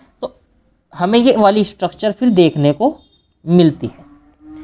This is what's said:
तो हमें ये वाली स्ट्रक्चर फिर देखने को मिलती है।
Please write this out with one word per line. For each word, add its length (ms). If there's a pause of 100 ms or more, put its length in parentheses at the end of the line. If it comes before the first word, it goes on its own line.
(220)
तो 140 (580)
हमें 260
ये 180
वाली 260
स्ट्रक्चर 480
फिर 180
देखने 440
को 220 (500)
मिलती 420
है। 180 (580)